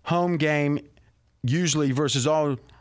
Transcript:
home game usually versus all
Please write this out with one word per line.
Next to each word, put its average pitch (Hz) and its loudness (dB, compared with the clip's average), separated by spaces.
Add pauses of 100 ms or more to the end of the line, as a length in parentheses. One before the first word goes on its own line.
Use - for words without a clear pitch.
home 175 0
game 147 0 (640)
usually 147 0
versus 135 0
all 151 0 (260)